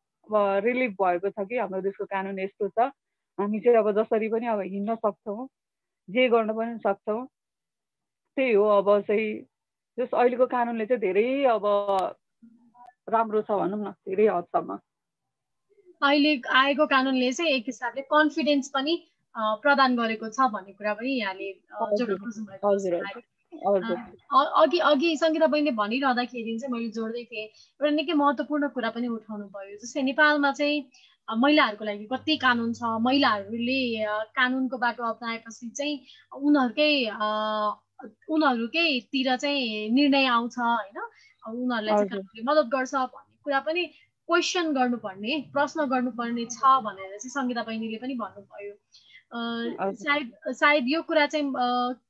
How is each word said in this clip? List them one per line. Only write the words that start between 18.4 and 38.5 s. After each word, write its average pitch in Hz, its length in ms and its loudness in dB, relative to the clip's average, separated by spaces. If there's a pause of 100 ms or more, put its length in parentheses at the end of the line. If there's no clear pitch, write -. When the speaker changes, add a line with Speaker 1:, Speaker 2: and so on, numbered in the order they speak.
Speaker 2:
पनि, 302 340 -2 (280)
अ, 220 180 0
प्रदान 262 420 4
गरेको 220 320 -2
छ 220 120 -4
भन्ने 202 320 -2
कुरा 208 220 -4
पनि 226 160 -6
यहाँले, 196 420 -6
अ, - 300 -16
Speaker 1:
हजुर, 214 260 0
Speaker 2:
जोड्न 196 160 -4
खोज्नुभएको 202 500 -2
Speaker 1:
हजुर, 190 240 0
Speaker 2:
छ। 196 180 -8 (500)
Speaker 1:
हजुर, 196 180 2
हजुर। - 120 -2
Speaker 2:
अ, - 80 -8 (280)
अ-, 302 300 4
अघि, 320 160 4
अघि 302 380 2
सङ्गीता 320 300 2
बहिनीले 294 300 2
भनिरहँदाखेरि 240 840 -2
चाहिँ 262 140 -6
मैले 233 180 -4
जोड्दै 226 340 -8
थिएँ, 220 200 -12
एउटा - 460 -4
निकै 302 220 0
महत्त्वपूर्ण 285 560 0
कुरा 233 220 -4
पनि 233 160 -4
उठाउनु 214 380 -8
भयो। 196 320 -14
जस्तै 240 260 -8
नेपालमा 285 500 4
चाहिँ, 294 380 -2 (380)
अ, 226 60 -6
महिलाहरूको 247 500 4
लागि 208 280 -6
कति 294 240 -2
कानुन 233 360 2
छ, 226 100 -10
महिलाहरूले, 233 1200 0
अ, 214 200 -2
कानुनको 254 540 0
बाटो 233 260 -2
अप्नाएपछि 226 640 -8
चाहिँ 285 360 -6 (260)
उनीहरूकै, 285 720 2
अ, 214 200 -4 (1000)
उनीहरूकैतिर 262 1080 0